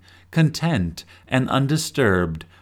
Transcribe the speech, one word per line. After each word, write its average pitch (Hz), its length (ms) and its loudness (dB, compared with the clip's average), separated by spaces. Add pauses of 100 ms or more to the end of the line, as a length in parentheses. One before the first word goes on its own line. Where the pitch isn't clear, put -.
(320)
content 156 760 0 (220)
and 127 200 -2
undisturbed 113 1000 0 (160)